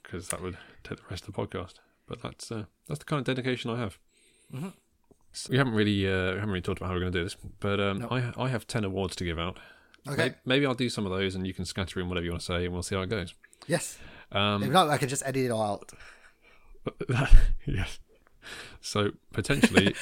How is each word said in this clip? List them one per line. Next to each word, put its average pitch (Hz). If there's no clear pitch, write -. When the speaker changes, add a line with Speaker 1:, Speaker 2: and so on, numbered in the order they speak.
Speaker 1:
'cause -
that 90
would 90
take -
the -
rest 92
of 98
the 110
podcast. 87
But -
that's, -
uh, 110
that's 147
the -
kind 151
of 120
dedication 123
I 117
have. 101
Speaker 2:
Mm-hmm. 151
Speaker 1:
So -
we 127
haven't 127
really, 104
uh, 92
we 95
haven't 104
really 92
talked 92
about 92
how 92
we're 90
gonna 90
do 87
this, 90
but, 101
um, 98
Speaker 2:
No. 120
Speaker 1:
I, 123
I 127
have 120
ten 113
awards 95
to 90
give 82
out. 85
Speaker 2:
Okay. 143
Speaker 1:
May-, -
maybe 139
I'll 131
do 123
some 113
of 92
those, 95
and 92
you 92
can 90
scatter -
in 90
whatever 87
you 85
wanna 85
say, 87
and 87
we'll 90
see -
how 95
it 92
goes. 87
Speaker 2:
Yes. -
Speaker 1:
Um, 101
Speaker 2:
If 127
not, 170
I 147
can 127
just 139
edit 131
it 123
all 107
out. -
Speaker 1:
<laughs> 120
Yes. -
So 104
potentially, 143